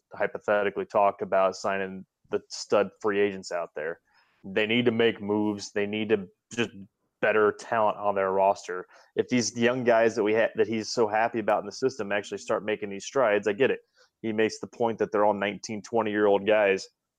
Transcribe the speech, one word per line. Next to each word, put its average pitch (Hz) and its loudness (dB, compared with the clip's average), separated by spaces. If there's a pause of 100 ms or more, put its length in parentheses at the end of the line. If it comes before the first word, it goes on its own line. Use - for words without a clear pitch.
(140)
hypothetically 101 -2
talked 101 2
about, 95 0
signing 95 -6 (240)
the 202 -2
stud - 0 (120)
free 101 0
agents 95 -2
out 85 -6
there. 78 -8 (420)
They 101 -2
need 120 2
to 117 4
make 113 2
moves. 104 -2
They 101 -2
need 107 -6
to 101 0 (280)
just 113 -2 (500)
better 107 4
talent 107 0
on 104 -2
their 95 0
roster. 95 0 (300)
If 110 0
these 123 0
young 120 2
guys 113 4
that 113 0
we 107 2
ha-, 110 2
that 107 2
he's 110 -4
so 113 0
happy 110 0
about 104 0
in 95 -12
the 101 -12
system 107 -4
actually 101 -4
start 98 -4
making 104 -4
these 98 -10
strides, 107 2
I 104 0
get 113 2
it. 95 -4 (420)
He 110 -4
makes 110 0
the 101 -12
point 113 -2
that 104 -2
they're 104 4
all 104 4
nineteen, 101 -4
twenty-year-old 104 2
guys, 101 2 (320)